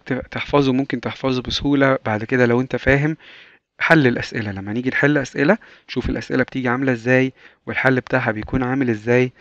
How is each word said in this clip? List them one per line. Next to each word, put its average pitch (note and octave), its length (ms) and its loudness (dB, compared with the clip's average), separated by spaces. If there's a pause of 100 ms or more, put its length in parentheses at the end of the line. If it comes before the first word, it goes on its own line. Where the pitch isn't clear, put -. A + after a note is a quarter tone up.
ت-، - 80 -4
تحفظه C3 600 -2
ممكن C3 280 -2
تحفظه B2+ 400 -4
بسهولة C3+ 640 0
بعد G#2+ 180 -2
كده B2 220 2
لو A#2+ 160 2
أنت B2+ 140 -4
فاهم C#3+ 420 0 (640)
حل D#3 280 6
الأسئلة. A#2+ 440 -2
لما G2 220 -8
نيجي B2 160 -2
نحل D3 280 2
أسئلة، C#3+ 400 0 (300)
شوف - 220 -4
الأسئلة B2+ 340 -2
بتيجي B2+ 260 -4
عاملة C3 220 0
إزاي B2+ 420 2 (320)
والحل B2+ 360 0
بتاعها A#2 300 -2
بيكون A2 320 -4
عامل B2+ 260 0
إزاي، A#2+ 520 2